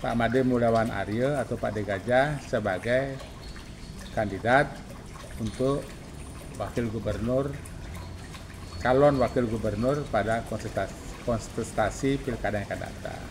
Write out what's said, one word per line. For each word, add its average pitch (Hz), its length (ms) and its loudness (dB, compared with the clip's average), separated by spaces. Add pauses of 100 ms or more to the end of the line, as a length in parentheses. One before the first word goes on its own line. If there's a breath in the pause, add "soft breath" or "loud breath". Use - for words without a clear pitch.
Pak 127 100 0
Made 117 300 4
Mulyawan 117 480 6
Arya 113 480 0
atau 117 160 -2
Pak 113 160 -2
De 104 160 -2
Gajah 123 560 2
sebagai 117 720 0 (960)
kandidat 110 640 4 (640)
untuk 127 420 0 (760)
wakil 110 320 -2
gubernur, 113 560 0 (1400)
calon 139 320 8
wakil 123 320 4
gubernur 113 640 0
pada 110 400 2
kontestasi, 104 420 -4 (300)
kontestasi 117 1000 0
pilkada 104 380 -2
yang 101 100 -6
akan 92 160 -4
datang. - 460 -10